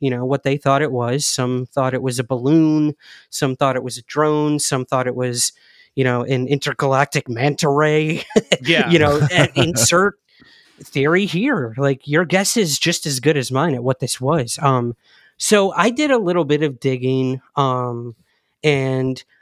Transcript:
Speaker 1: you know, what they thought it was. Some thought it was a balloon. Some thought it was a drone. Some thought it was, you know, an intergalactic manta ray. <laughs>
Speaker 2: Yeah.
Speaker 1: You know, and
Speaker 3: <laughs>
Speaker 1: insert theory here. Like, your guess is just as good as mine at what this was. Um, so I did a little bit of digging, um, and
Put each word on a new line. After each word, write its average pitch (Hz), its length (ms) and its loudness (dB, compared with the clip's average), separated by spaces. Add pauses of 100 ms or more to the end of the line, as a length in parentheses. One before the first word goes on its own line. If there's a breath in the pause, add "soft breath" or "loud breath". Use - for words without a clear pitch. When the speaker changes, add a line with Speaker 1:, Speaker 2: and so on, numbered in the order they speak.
Speaker 1:
you 131 100 0
know, 123 140 -2
what 131 180 -2
they 139 140 0
thought 139 260 2
it 139 100 -2
was. 123 340 -2
Some 127 400 -2
thought 131 280 -2
it 120 80 -4
was 127 160 -2
a 131 60 -4
balloon. 151 720 2 (360 loud breath)
Some 131 260 -2
thought 135 200 0
it 123 60 -4
was 123 160 -10
a 117 40 -18
drone. 151 560 0
Some 135 260 -2
thought 127 220 -2
it 123 80 2
was, 120 380 -2 (420 soft breath)
you 135 100 0
know, 123 180 0
an 127 260 -2
intergalactic 139 800 0
manta 143 400 0
ray. 156 600 2
<laughs> - 340 0
Speaker 2:
Yeah. 160 280 2
Speaker 1:
You 170 80 6
know, 147 220 4 (120)
and 160 200 2
Speaker 3:
<laughs> - 40 -6
Speaker 1:
insert 170 600 0 (640 soft breath)
theory 160 440 0
here. 170 520 -2
Like, 139 300 -2
your 151 160 2
guess 185 320 0
is 165 220 0
just - 280 -4
as 135 140 -4
good 151 160 2
as 127 160 -4
mine 143 220 0
at 120 100 -6
what 131 160 0
this - 200 -6
was. 131 400 -2
Um, 123 360 0 (400 soft breath)
so 196 360 2
I 202 180 2
did 285 200 -2
a 254 80 2
little 175 260 0
bit 147 200 0
of 139 160 -4
digging, 131 600 -2 (160)
um, 123 600 -2 (480)
and 131 580 0 (200)